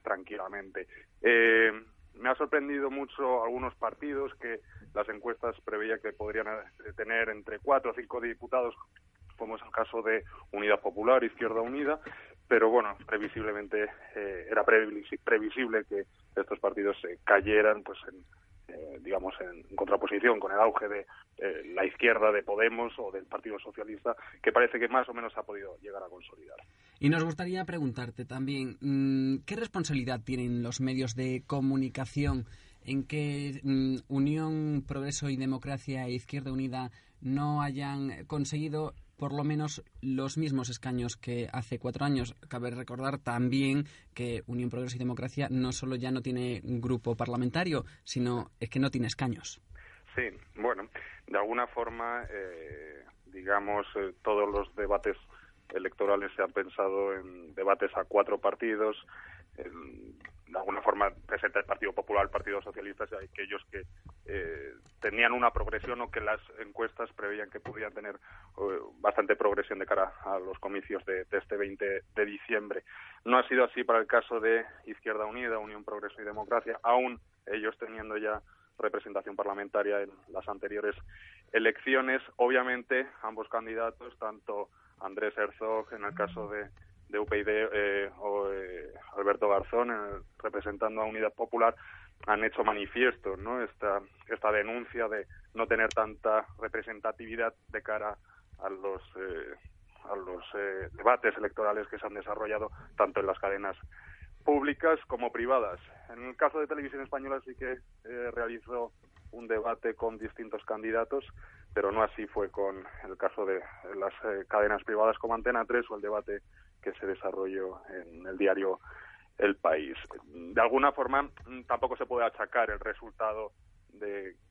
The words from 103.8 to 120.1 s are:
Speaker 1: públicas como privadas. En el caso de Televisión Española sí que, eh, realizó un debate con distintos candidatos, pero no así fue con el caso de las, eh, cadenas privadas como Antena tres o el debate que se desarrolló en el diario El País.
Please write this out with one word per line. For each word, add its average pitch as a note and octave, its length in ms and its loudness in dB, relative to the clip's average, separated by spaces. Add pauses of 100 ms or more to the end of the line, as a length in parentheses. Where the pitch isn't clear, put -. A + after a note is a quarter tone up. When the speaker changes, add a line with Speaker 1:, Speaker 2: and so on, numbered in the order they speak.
Speaker 1:
públicas D3 640 4
como A#2+ 260 -4
privadas. A#2 480 2 (300)
En A#2 140 -14
el B2+ 120 -10
caso D#3 240 2
de D3+ 60 0
Televisión C#3+ 380 -6
Española C3+ 420 -6
sí C3 80 -12
que, B2+ 200 -6
eh, A#2+ 600 -10
realizó A#2 600 -4 (380)
un A#2 160 -12
debate A2+ 460 0
con A2+ 240 -2
distintos G#2+ 480 -10
candidatos, A2+ 580 0 (500)
pero G2 180 2
no A2 100 4
así G#2+ 240 0
fue G2 240 -2
con G2 340 -4 (240)
el F#2 100 -10
caso G2 280 0
de F#2+ 140 0 (360)
las, G2 180 -4 (100)
eh, G2 240 -4
cadenas G#2 360 4
privadas G#2+ 360 4
como A2+ 160 0
Antena A2+ 300 0
tres A#2+ 260 2
o G#2+ 60 -6
el G2+ 40 -12
debate G#2 380 -4 (420)
que G2 120 -6
se - 120 -10
desarrolló F#2+ 840 -4
en E2+ 360 -14
el F#2+ 120 -8
diario F#2+ 420 4 (580)
El G2+ 200 4
País. D#2 380 2 (300)